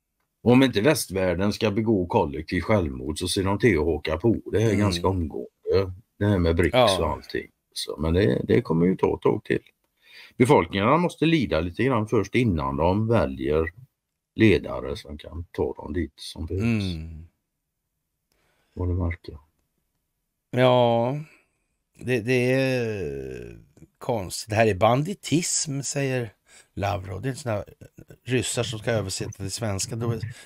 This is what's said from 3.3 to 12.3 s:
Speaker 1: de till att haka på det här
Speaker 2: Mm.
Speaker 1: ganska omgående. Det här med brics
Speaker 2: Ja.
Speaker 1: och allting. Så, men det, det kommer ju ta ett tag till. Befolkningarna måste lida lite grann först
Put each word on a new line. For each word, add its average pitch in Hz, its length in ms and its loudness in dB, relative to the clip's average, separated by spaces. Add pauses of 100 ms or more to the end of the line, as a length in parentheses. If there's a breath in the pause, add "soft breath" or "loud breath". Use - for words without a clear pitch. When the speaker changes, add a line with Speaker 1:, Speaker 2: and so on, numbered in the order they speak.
Speaker 1:
de 101 140 -2
till 101 200 4
att 76 60 0
haka 78 340 -2
på 107 220 2 (120)
det 95 80 0
här 113 80 2
Speaker 2:
Mm. 101 120 2
Speaker 1:
ganska 90 280 0
omgående. 90 840 -2 (260)
Det 101 80 0
här 104 120 4
med 82 180 2
brics 87 180 2
Speaker 2:
Ja. 110 260 6
Speaker 1:
och 82 100 -2
allting. - 400 -8 (220)
Så, - 240 -8
men 80 180 0
det, 107 300 4
det 110 180 4
kommer - 240 2
ju - 100 2
ta - 180 2
ett - 80 -8
tag - 220 0
till. - 180 -2 (760 loud breath)
Befolkningarna 107 600 4
måste 170 300 0
lida 104 340 2
lite 90 240 -2
grann 117 240 0
först 104 260 0